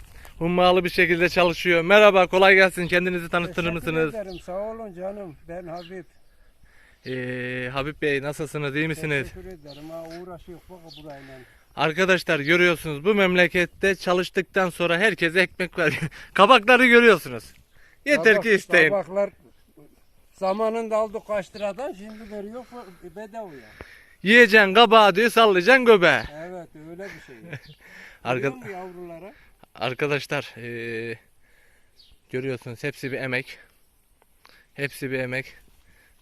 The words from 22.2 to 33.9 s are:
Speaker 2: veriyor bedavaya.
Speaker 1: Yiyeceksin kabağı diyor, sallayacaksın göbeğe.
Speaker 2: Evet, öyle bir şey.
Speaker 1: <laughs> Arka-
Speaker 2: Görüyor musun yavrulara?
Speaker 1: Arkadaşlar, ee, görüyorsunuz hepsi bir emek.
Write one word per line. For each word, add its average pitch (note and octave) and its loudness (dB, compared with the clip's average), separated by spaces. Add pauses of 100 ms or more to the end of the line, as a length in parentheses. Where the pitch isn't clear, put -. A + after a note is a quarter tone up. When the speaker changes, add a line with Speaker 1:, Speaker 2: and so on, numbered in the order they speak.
Speaker 2:
veriyor G#3+ -14 (500)
bedavaya. G3 -16 (540)
Speaker 1:
Yiyeceksin G#3 6
kabağı G#3+ 6
diyor, A3+ 2
sallayacaksın A3+ 4
göbeğe. E3+ 6 (100)
Speaker 2:
Evet, E3+ -14 (220)
öyle F3 -16
bir E3+ -18
şey. C3 -20
Speaker 1:
<laughs> - -20
Arka- B2+ -2
Speaker 2:
Görüyor C3 -4
musun G#3+ -16
yavrulara? F3+ -16 (420)
Speaker 1:
Arkadaşlar, C#3 -6
ee, A#2 -10 (1120)
görüyorsunuz B2+ -10
hepsi C#3 -10
bir C3 -8
emek. B2+ -8 (1160)